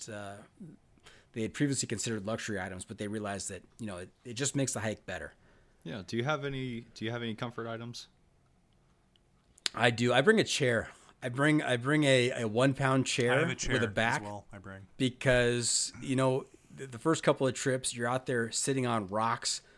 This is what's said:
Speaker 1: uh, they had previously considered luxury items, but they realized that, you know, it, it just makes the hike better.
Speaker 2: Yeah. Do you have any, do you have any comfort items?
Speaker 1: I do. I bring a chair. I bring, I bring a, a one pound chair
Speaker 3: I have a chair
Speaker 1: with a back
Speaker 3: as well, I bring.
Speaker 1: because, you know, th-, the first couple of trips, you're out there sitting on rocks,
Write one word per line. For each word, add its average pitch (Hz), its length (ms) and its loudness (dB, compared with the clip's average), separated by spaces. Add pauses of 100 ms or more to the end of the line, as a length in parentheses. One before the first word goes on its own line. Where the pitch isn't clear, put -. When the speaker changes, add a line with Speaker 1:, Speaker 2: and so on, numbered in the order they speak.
(120)
Speaker 1:
uh, 101 260 -12 (960)
they 113 100 -2
had 107 100 -4
previously 139 340 0
considered 107 380 -4
luxury 110 340 -4
items, 92 240 -8
but 101 140 -12
they 107 100 -6
realized 101 420 -6
that, 90 120 -12 (160)
you 117 80 -10
know, 98 120 -8
it, 92 120 -12 (160)
it 120 80 -10
just 131 220 -4
makes 139 180 0
the 117 60 -4
hike 107 260 -4
better. 80 280 -10 (500)
Speaker 2:
Yeah. - 240 -10
Do 113 100 -4
you 117 60 0
have 143 220 -2
any, 131 500 -6
do 107 100 -8
you 113 60 -2
have 120 100 -6
any 113 140 -6
comfort 117 320 -8
items? 117 400 -10 (1700)
Speaker 1:
I 120 160 4
do. 120 220 2
I 127 80 6
bring 208 180 6
a 170 40 4
chair. 120 460 0 (320)
I 131 80 -6
bring, 147 320 4
I 127 160 0
bring 143 280 2
a, 127 360 4
a 117 60 0
one 123 260 4
pound 131 320 2
chair 120 280 2
Speaker 3:
I 135 80 4
have 170 80 0
a 170 60 -2
chair - 180 -2
Speaker 1:
with 110 100 2
a 113 40 0
back 113 340 0
Speaker 3:
as 104 40 -10
well, 104 280 -10
I 104 40 -16
bring. 95 240 -14 (160)
Speaker 1:
because, 120 920 2 (100)
you 139 140 -2
know, 131 300 2 (320)
th-, 139 120 -12
the 123 100 -12
first 156 220 2
couple 139 240 4
of 127 80 2
trips, 131 420 -2
you're 117 120 -2
out 127 180 0
there 117 240 0
sitting 131 380 0
on 113 200 0
rocks, 113 540 -2 (160)